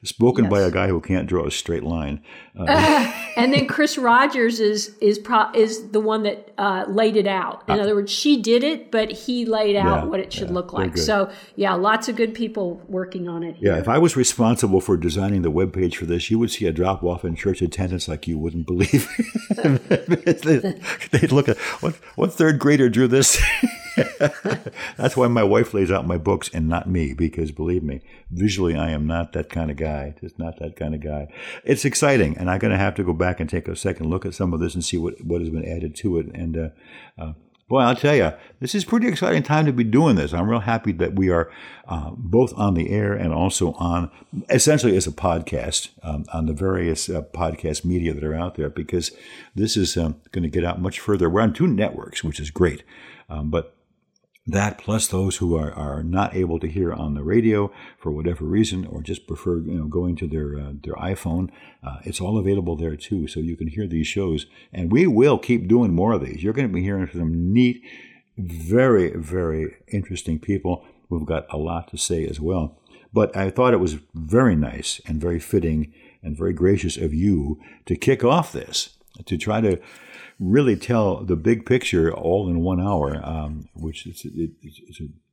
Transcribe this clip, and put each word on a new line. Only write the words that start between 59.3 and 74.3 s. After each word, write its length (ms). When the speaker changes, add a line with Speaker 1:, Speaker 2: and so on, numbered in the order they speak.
Speaker 1:
you 140
know, 120
going 300
to 100
their, 320
uh, 140
their 120
iPhone, 560
uh, 180
it's 160
all 160
available 380
there 220
too. 320
So 100
you 160
can 140
hear 180
these 220
shows, 380
and 180
we 160
will 320
keep 300
doing 260
more 180
of 120
these. 180
You're 120
gonna 140
be 140
hearing 240
from 140
some 320
neat, 300
very, 800
very 600
interesting 480
people 440
who've 160
got 240
a 80
lot 320
to 80
say 280
as 140
well. 400
But 240
I 140
thought 240
it 60
was 180
very 420